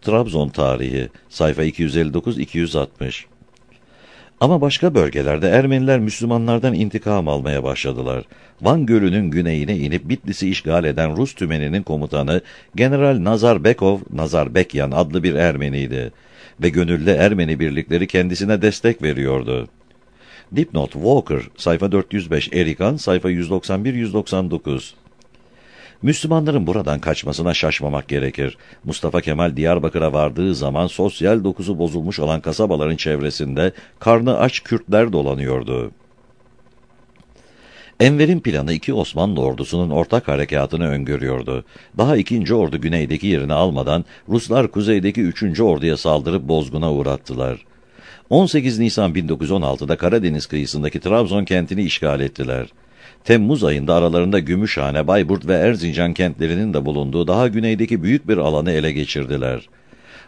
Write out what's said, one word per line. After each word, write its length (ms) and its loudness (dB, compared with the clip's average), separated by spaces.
Trabzon 480 0
Tarihi, 600 -2
sayfa 340 0
iki 180 -2
yüz 160 0
elli 160 0
dokuz, 260 -4
iki 180 -6
yüz 180 -2
altmış. 500 -6
Ama 220 4
başka 340 2
bölgelerde 540 2
Ermeniler 500 4
Müslümanlardan 760 0
intikam 540 0
almaya 360 -2
başladılar. 600 -4
Van 240 2
Gölü'nün 460 2
güneyine 460 0
inip 320 -4
Bitlis'i 400 -4
işgal 360 0
eden 320 -2
Rus 160 -2
tümeninin 500 -2
komutanı 580 -2
General 480 2
Nazarbekov, 760 4
Nazarbekyan 800 0
adlı 320 0
bir 120 0
Ermeniydi 760 -2
ve 80 2
gönüllü 400 2
Ermeni 500 2
birlikleri 480 0
kendisine 540 0
destek 400 2
veriyordu. 640 -2
Dipnot, 380 -2
Walker, 480 2
sayfa 340 0
dört 220 0
yüz 180 -4
beş, 220 0
Erikan, 420 0
sayfa 340 0
yüz 200 -2
doksan 360 -2
bir, 80 -2
yüz 200 -4
doksan 380 -2
dokuz. 420 -6
Müslümanların 640 2
buradan 320 -2
kaçmasına 540 -2
şaşmamak 540 -2
gerekir. 500 -4
Mustafa 380 -2
Kemal 340 -2
Diyarbakır'a 580 0
vardığı 420 0
zaman 320 -2
sosyal 560 0
dokusu 360 -4
bozulmuş 400 -4
olan 220 -2
kasabaların 540 0
çevresinde 760 -2
karnı 400 4
aç 200 0
Kürtler 540 0
dolanıyordu. 800 -2
Enver'in 400 6
planı 340 0
iki 200 -2
Osmanlı 480 0
ordusunun 480 -2
ortak 380 0
harekatını 600 -2
öngörüyordu. 800 -4
Daha 200 4
ikinci 360 0
ordu 280 2
güneydeki 460 0
yerini 260 0
almadan 520 0
Ruslar 420 0
kuzeydeki 500 2
üçüncü 420 0
orduya 340 2
saldırıp 500 0
bozguna 460 0
uğrattılar. 720 -4
On 160 6
sekiz 340 0
Nisan 360 2
bin 140 -2
dokuz 160 -2
yüz 60 -2
on 100 2
altıda 340 -2
Karadeniz 500 0
kıyısındaki 540 -4
Trabzon 460 0
kentini 380 -2
işgal 360 -2
ettiler. 480 -4
Temmuz 400 4
ayında 320 2
aralarında 440 2
Gümüşhane, 680 -2
Bayburt 400 0
ve 60 2
Erzincan 600 0
kentlerinin 600 -2
de 120 -2
bulunduğu 420 -2
daha 200 2
güneydeki 560 0
büyük 240 0
bir 100 2
alanı 340 0
ele 200 0
geçirdiler. 760 -4